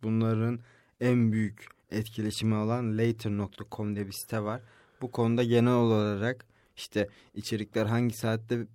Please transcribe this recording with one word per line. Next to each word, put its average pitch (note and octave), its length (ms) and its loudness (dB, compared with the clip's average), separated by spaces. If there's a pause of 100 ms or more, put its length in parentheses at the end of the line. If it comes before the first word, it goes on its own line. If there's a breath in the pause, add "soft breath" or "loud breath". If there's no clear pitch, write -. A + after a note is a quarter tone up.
Bunların A2+ 560 0 (420 soft breath)
en B2 320 4
büyük G#2+ 340 -2 (240)
etkileşimi G#2+ 640 -2
alan A2 440 0
later A2+ 320 0
nokta G2+ 420 -4
com G#2 220 -4
diye G2+ 120 -4
bir F#2+ 60 -10
site - 280 -6
var. G#2+ 200 -4 (420 soft breath)
Bu B2+ 80 -8
konuda A#2 340 2
genel A#2+ 280 4
olarak A2 720 2 (320)
işte - 320 -2 (260 soft breath)
içerikler G#2+ 520 -4
hangi A#2 300 0
saatte A2+ 580 -2